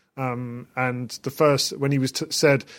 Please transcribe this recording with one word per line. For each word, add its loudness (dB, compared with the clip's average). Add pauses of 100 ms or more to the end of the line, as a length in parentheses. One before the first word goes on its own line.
(180)
Um, -6
and -4 (140)
the -6
first, 2
when 0
he 2
was 0
t-, -6
said, 4 (160)